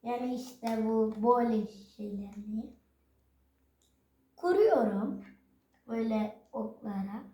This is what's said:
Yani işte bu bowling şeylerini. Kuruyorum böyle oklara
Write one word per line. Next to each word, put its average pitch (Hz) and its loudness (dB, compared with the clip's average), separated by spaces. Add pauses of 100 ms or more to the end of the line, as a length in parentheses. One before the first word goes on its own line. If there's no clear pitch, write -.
Yani 247 -4
işte 226 -4
bu 220 2
bowling 226 4 (260)
şeylerini. 208 -8 (1600)
Kuruyorum 294 4 (640)
böyle 220 -2 (100)
oklara 208 -8 (120)